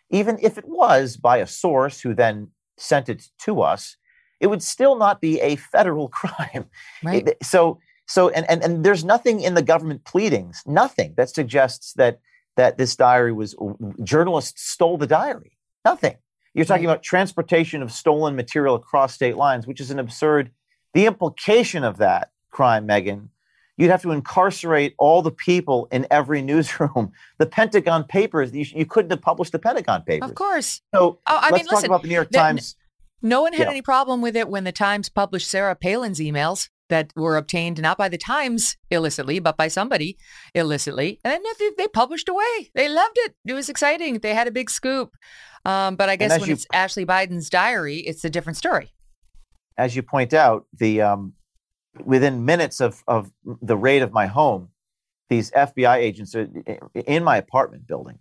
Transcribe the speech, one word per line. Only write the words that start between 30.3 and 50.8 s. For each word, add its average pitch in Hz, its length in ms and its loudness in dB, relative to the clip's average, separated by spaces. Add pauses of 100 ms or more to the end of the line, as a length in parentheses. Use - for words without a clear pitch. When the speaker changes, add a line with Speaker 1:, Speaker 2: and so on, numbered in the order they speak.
Speaker 2:
course. 370 460 -4 (120)
Speaker 1:
So 175 340 2
Speaker 2:
Oh, 311 140 2
I 285 80 4
Speaker 1:
let's - 40 2
Speaker 2:
mean, 339 120 2
Speaker 1:
talk 349 80 -4
Speaker 2:
listen, - 160 2
Speaker 1:
about 180 120 2
the 160 60 -10
New 170 80 -2
York 165 160 0
Speaker 2:
the, 170 80 4
n-, 156 160 4
Speaker 1:
Times. - 220 -10 (440)
Speaker 2:
no 240 200 2
one 330 100 2
had 330 120 0
Speaker 1:
Yeah. - 80 -2
Speaker 2:
any 269 100 -6
problem 254 400 0
with 233 160 -2
it 226 100 -2
when 196 160 -6
the 180 80 -6
Times 202 380 -2
published 196 400 -4
Sarah 196 260 0
Palin's 196 460 -4
emails 151 480 -4 (180)
that 160 300 -2
were 160 180 0
obtained 165 460 -4
not 160 160 0
by 202 100 -2
the 175 100 -6
Times 247 600 -4 (120)
illicitly, 156 500 -2
but 165 180 -2
by 156 100 0
somebody 190 500 -4 (360)
illicitly. 151 720 -4
And 262 80 0
then 415 260 -6
they, 415 180 -2
they 415 120 -2
published 302 400 -2
away. 415 460 -4
They 277 120 0
loved 359 300 0
it. 466 180 -2 (100)
It 240 80 -8
was 269 140 -8
exciting. 294 520 -2
They 214 140 -4
had 233 140 0
a 233 40 -8
big 240 180 -6
scoop. 262 480 -6 (480)
Um, 190 320 -2
but 196 100 2
I 196 60 2
Speaker 1:
And 185 60 -4
Speaker 2:
guess 208 120 2
Speaker 1:
as - 80 4
Speaker 2:
when 151 100 -4
Speaker 1:
you 156 40 2
Speaker 2:
it's - 180 -8
Ashley 185 340 -2
Biden's 180 440 -2
diary, 180 480 0
it's 160 260 -10
a 165 60 -2
different 160 260 -6
story. - 380 -4 (840)
Speaker 1:
As 123 200 -2
you 127 60 -6
point 131 300 -2
out, 131 320 4 (120)
the, 110 240 2